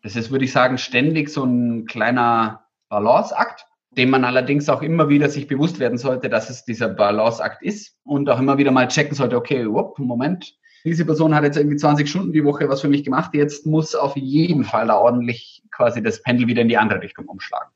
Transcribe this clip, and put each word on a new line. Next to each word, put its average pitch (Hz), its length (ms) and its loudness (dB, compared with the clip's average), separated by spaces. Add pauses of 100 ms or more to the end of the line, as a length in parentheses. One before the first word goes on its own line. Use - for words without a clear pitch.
Das 107 140 -10
ist, 113 140 -6
würde 135 140 0
ich 131 80 -4
sagen, 131 240 2
ständig 147 540 0
so 139 140 -4
ein 120 420 0
kleiner 117 800 0 (240)
Balanceakt, 120 760 0 (300)
dem 127 140 2
man 131 140 2
allerdings 131 440 0
auch 135 140 0
immer 156 260 0
wieder 143 220 4
sich 139 160 -8
bewusst 143 320 -2
werden 123 180 -2
sollte, 127 320 -4
dass 110 220 -2
es - 160 -14
dieser 117 220 -4
Balanceakt 107 760 -2
ist - 420 -8
und 143 240 -2
auch 120 100 2
immer 139 200 2
wieder 139 120 4
mal 127 180 4
checken 147 260 -2
sollte, 123 220 0
okay, 120 300 -2
whoop, 110 320 -4
Moment, 135 560 -4 (300)
diese 165 220 0
Person 156 280 2
hat 151 100 4
jetzt 143 120 0
irgendwie 147 220 2
zwanzig 147 320 2
Stunden 180 240 -4
die 151 100 2
Woche 143 240 0
was 135 140 -2
für 151 60 0
mich 143 160 2
gemacht, 135 280 -2
jetzt 147 320 0
muss 156 300 0
auf 147 220 -2
jeden 143 480 2
Fall 113 240 0
da 110 80 4
ordentlich 120 720 0
quasi 117 320 0
das 110 200 -4
Pendel 123 260 2
wieder 120 120 2
in 117 80 4
die 113 80 2
andere 107 240 2
Richtung - 260 -14
umschlagen. - 500 -12